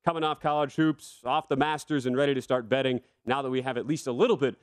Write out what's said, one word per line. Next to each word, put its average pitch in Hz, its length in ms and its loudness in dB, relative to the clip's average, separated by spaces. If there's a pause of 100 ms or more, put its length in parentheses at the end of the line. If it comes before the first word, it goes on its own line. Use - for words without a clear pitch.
coming 165 180 2
off 156 160 0
college 147 360 0
hoops, - 500 0
off 131 220 0
the 143 80 0
Masters, 147 500 0
and 127 120 0
ready 143 160 2
to 131 80 -2
start 127 280 -2
betting 131 320 0 (240)
now 135 160 0
that 135 80 -4
we 127 120 -2
have 127 160 -4
at 113 100 -4
least 151 200 -4
a 127 40 0
little 185 260 2
bit 127 260 0